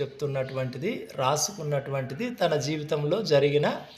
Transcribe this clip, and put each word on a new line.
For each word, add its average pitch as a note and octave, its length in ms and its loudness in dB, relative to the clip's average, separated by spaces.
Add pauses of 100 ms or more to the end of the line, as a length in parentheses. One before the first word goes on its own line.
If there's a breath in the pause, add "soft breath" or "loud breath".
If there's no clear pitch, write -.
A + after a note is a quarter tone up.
చెప్తున్నటువంటిది, C3+ 1120 -4
రాసుకున్నటువంటిది, C#3 1200 -2
తన D#3+ 200 2
జీవితంలో D3+ 680 0
జరిగిన D3 600 4 (160)